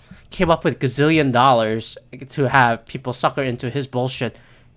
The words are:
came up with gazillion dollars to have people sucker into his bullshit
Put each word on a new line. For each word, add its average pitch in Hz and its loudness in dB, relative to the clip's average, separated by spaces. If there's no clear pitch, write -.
came 170 -2
up 160 0
with 135 -2
gazillion 143 2
dollars 117 2
to 139 -2
have 120 2
people 131 -8
sucker - -2
into 127 -4
his 135 -6
bullshit 127 -4